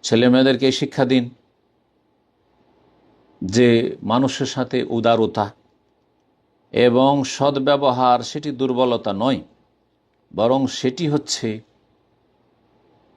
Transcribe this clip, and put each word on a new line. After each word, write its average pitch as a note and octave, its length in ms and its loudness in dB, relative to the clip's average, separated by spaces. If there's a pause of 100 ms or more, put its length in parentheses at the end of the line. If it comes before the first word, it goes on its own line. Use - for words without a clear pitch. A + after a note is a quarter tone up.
ছেলে A#2+ 260 2
মেয়েদেরকে C3 420 4
শিক্ষা C#3 340 -2
দিন B2 240 0 (2000)
যে A#2 640 2
মানুষের C3 420 -2
সাথে B2+ 440 -4
উদারতা A2+ 600 0 (1200)
এবং B2+ 520 2
সদ্ব্যবহার C3+ 960 0
সেটি D3 320 -8
দুর্বলতা B2 600 -2
নয়, G#2+ 280 -2 (920)
বরং B2+ 320 0
সেটি C3 400 -6
হচ্ছে B2+ 540 -6 (1600)